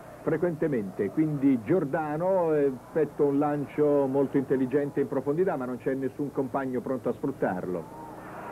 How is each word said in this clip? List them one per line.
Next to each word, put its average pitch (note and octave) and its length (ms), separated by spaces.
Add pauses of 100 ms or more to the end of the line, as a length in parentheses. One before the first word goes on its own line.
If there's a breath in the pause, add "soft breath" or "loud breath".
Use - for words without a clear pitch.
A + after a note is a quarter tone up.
(220)
frequentemente, D3+ 880
quindi C#3 540
Giordano D#3+ 880
effettua D3 760
un C#3 140
lancio D3 640
molto C3+ 300
intelligente C#3 640
in C#3 80
profondità, D3 480
ma C3 80
non B2 140
c'è C3+ 160
nessun C3+ 360
compagno C3 500
pronto B2+ 280
a A#2+ 40
sfruttarlo. F2+ 1000 (400)